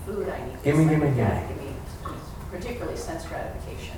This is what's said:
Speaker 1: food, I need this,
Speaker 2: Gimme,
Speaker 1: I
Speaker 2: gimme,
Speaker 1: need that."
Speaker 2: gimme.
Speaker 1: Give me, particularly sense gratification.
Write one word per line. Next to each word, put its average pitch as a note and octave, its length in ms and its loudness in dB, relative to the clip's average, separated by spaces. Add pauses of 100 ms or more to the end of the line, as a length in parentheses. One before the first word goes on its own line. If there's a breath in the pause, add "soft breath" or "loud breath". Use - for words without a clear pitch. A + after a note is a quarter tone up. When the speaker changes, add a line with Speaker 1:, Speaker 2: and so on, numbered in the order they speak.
Speaker 1:
food, G3 240 -4
I - 160 -4
need - 100 -8
this, - 100 -8
Speaker 2:
Gimme, D3+ 200 8
Speaker 1:
I D#3+ 40 8
Speaker 2:
gimme, D3+ 180 6
Speaker 1:
need C3 120 4
that." G2 300 4
Speaker 2:
gimme. - 120 -4
Speaker 1:
Give - 60 -8
me, - 100 -8 (720)
particularly - 460 -6
sense - 280 -6
gratification. - 720 -8